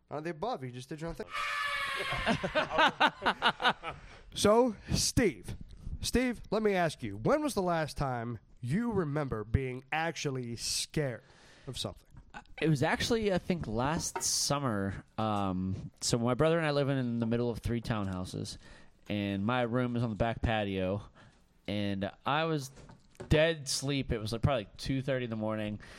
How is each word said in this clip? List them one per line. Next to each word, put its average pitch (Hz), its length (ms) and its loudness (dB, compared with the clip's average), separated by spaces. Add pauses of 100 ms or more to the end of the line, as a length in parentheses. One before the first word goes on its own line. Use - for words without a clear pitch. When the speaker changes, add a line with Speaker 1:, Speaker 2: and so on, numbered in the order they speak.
(100)
Speaker 1:
none 139 80 -6
of 156 60 -8
the 170 60 -4
above, 170 340 -4
you 123 60 -6
just 123 180 -12
did 156 120 -10
your 165 100 -6
own 165 60 -8
thing. - 100 -10 (1000)
<laughs> 233 60 4 (2000)
So, 226 400 6 (180)
Steve, - 640 0 (440)
Steve, 240 400 2 (100)
let 220 120 0
me 208 120 6
ask 175 280 2
you, 101 200 -4
when 269 200 4
was 294 120 0
the 196 80 0
last 165 340 0
time 120 420 -2 (220)
you 214 320 0
remember 143 500 0
being 127 480 -2
actually 139 640 -2
scared - 680 -2 (440)
of 127 120 -8
something? - 240 -6 (320)
Speaker 2:
Uh, - 40 -12 (220)
it 156 80 4
was 147 140 4
actually, 208 500 2
I 175 60 4
think, 165 280 -2
last 127 560 -2
summer. 110 720 0 (220)
Um, 98 760 0 (100)
so - 180 2
my 120 160 2
brother 160 240 4
and 160 80 0
I 147 40 2
live 143 180 2
in, 139 100 2
in 117 220 0
the 117 60 2
middle 120 240 2
of 110 80 -4
three 117 220 -2
townhouses, 101 800 -4 (500)
and 101 360 -2
my 123 180 2
room 120 340 0
is 117 80 0
on 117 60 0
the 107 60 -4
back 113 260 0
patio, 101 600 0 (640)
and 101 420 -2 (160)
I 151 200 0
was 151 260 -2 (580)
dead 156 400 4
sleep. 135 440 0
It 117 80 0
was, 107 120 -4
like, 113 100 -2
probably, 127 220 4
like, - 120 -20
two 135 260 -2
thirty 131 220 0
in 117 60 -4
the 113 60 -4
morning, 107 440 -2 (180)